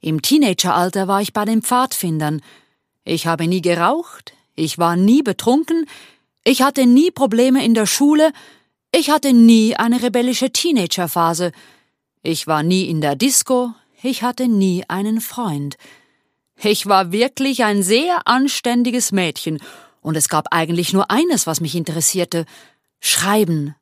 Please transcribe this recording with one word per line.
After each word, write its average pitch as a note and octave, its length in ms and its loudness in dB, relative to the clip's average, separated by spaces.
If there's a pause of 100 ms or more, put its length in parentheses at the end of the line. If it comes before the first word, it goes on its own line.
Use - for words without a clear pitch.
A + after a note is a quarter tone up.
Im D#3 220 -4
Teenageralter F#3 840 0
war G3 120 2
ich G#3 140 -6
bei G#3 100 -2
den A3 160 0
Pfadfindern. D#3+ 800 -2 (640)
Ich E3 220 -4
habe E3 200 -2
nie F3+ 140 0
geraucht, F3+ 720 -2 (220)
ich D#3+ 240 -4
war E3+ 180 2
nie A3 260 4
betrunken, D4 640 0 (580)
ich B3+ 200 2
hatte C4+ 240 2
nie C#4 240 6
Probleme B3+ 520 2
in A#3 120 2
der A3 100 2
Schule, D4+ 480 2 (600)
ich D#4+ 180 0
hatte C#4+ 240 2
nie A3+ 420 6
eine A#3 260 -2
rebellische B3 480 -2
Teenagerphase. F3 1000 -2 (720)
Ich E3 240 -4
war D#3 160 -2
nie F#3 260 0
in D#3 140 -4
der C#3+ 120 -2
Disco, B3 600 -2 (280)
ich B3+ 200 -6
hatte B3 260 -4
nie F#3+ 400 0
einen G#3 320 -4
Freund. D3 560 -8 (880)
Ich G#3 240 0
war F#3+ 260 2
wirklich B3+ 520 0
ein G3+ 180 0
sehr C#4 440 0
anständiges B3 880 0
Mädchen E3 480 -4 (400)
und D#3 160 -4
es D3+ 120 -2
gab D3+ 220 -2
eigentlich E3+ 420 -2
nur F#3+ 180 0
eines, C#4+ 360 0
was D#3+ 140 -4
mich D#3 140 -6
interessierte: E3 720 -4 (540)
Schreiben. E3+ 800 0